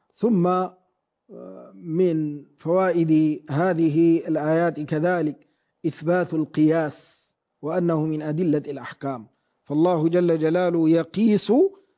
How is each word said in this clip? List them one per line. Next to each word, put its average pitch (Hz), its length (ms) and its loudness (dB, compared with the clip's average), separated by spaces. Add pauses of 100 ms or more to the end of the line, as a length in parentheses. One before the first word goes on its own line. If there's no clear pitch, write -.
(160)
ثم، 196 320 0
آه، 185 1300 -8
من 160 720 -2 (140)
فوائد 160 880 2
هذه 165 800 2
الآيات 156 520 0
كذلك 156 680 -2 (380)
إثبات 170 480 -2
القياس، 156 800 0 (500)
وأنه 160 440 -2
من 156 160 -4
أدلة 151 460 -2
الأحكام، 131 600 -12 (360)
فالله 165 460 0
جل 170 300 0
جلاله 165 500 0
يقيس 190 640 2 (440)